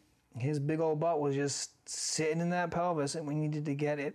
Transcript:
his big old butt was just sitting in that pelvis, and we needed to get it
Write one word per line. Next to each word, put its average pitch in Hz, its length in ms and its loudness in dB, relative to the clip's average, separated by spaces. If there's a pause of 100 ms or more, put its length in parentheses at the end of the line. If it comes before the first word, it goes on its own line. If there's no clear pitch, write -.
(380)
his 143 220 0
big 156 180 0
old 156 220 2
butt 165 200 2
was 143 140 2
just - 540 -4
sitting 160 520 0
in 170 100 2
that 175 200 0
pelvis, 165 460 0
and 147 100 -6
we 143 80 -2
needed 151 300 0
to 143 100 0
get 147 240 0
it 147 160 -4